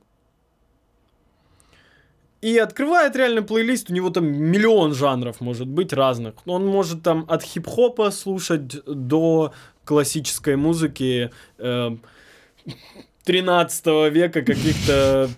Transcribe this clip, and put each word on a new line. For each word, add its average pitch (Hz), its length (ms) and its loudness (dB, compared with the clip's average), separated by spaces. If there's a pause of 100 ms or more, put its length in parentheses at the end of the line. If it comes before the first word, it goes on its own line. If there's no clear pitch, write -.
(2500)
И 226 160 2
открывает 294 580 2
реально 240 260 2
плейлист, 226 480 -2
у 175 40 -2
него 185 160 0
там 170 160 0
миллион 165 680 2
жанров 127 460 -2
может 123 280 -6
быть 175 240 -2
разных. 120 420 0 (120)
Он 180 200 -2
может 175 360 -2
там 160 260 0
от 165 140 -2
хип-хопа 220 680 -2
слушать 170 760 -6
до 151 680 0 (320)
классической 147 720 0
музыки, 135 720 -2 (280)
э, 120 320 -4 (1300)
тринадцатого 175 840 2
века, 165 340 2
каких-то, 135 960 2